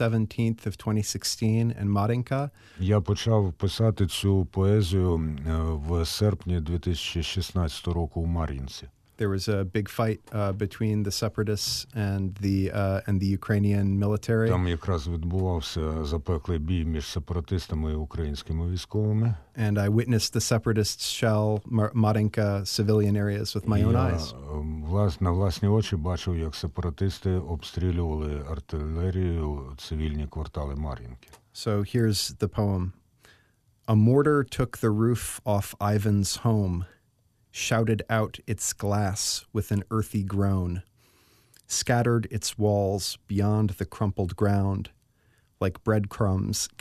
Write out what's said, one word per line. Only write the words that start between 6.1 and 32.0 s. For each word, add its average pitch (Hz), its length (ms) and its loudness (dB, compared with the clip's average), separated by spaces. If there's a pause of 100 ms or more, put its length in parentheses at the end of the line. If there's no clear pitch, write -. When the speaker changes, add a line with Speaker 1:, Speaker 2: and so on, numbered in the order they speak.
Speaker 2:
дві 82 200 -2
тисячі 85 440 -2
шістнадцятого 87 720 -2
року 85 260 -2
у 82 40 0
Мар'їнці. 73 600 -4 (320)
Speaker 1:
There 107 100 0
was 98 180 -2
a 101 160 0
big 101 260 -2
fight, 110 300 0 (120)
uh, 101 220 0 (120)
between 107 420 -2
the 98 40 -4
separatists - 840 -2
and 98 420 -2 (100)
the, 98 260 2
uh, 98 360 0
and 101 160 0
the 98 40 2 (120)
Ukrainian 101 600 2
military. 104 480 0
Speaker 2:
Там 90 200 2
якраз 85 400 -2
відбувався 85 1000 -2
запеклий 80 540 -2
бій 80 260 0
між 80 220 -4
сепаратистами 82 840 -4
і 78 40 -2
українськими 80 760 -4
військовими. 107 640 0 (220)
Speaker 1:
And 104 220 0
I 101 100 2
witnessed 117 460 2
the 113 60 0 (120)
separatists 110 520 0 (140)
shell 107 420 2 (160)
Mar-, 107 160 2
Marinka 107 720 2
civilian 104 500 2
areas 101 400 -2
with 104 120 -4
my 104 200 4
own - 40 4
Speaker 2:
Я, 92 80 4
Speaker 1:
eyes. 87 340 0 (200)
Speaker 2:
ем, 76 320 -6
влас-, 92 360 0
на 90 100 2
власні 95 380 2
очі 104 260 2
бачив, 87 420 -2
як 80 180 -4
сепаратисти 85 760 -4
обстрілювали 78 1200 -2
артилерією 80 1300 -4
цивільні 76 500 -4
квартали 73 480 -6
Мар'їнки. 65 540 -8 (240)
Speaker 1:
So 104 420 -2
here's 110 440 2